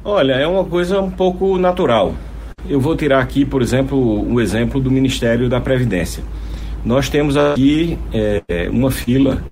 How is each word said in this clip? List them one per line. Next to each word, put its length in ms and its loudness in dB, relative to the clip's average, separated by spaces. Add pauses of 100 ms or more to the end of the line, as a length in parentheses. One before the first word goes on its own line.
Olha, 300 2
é 140 0
uma 160 0
coisa 380 0
um 100 -2
pouco 460 0
natural. 560 2 (560)
Eu 100 2
vou 160 0
tirar 260 2
aqui, 240 0
por 160 0
exemplo, 600 0
um 200 0
exemplo 380 0
do 120 0
Ministério 560 2
da 120 0
Previdência. 640 -2 (600)
Nós 260 0
temos 280 0
aqui, 600 2 (160)
é, 560 -2
uma 200 0
fila 640 0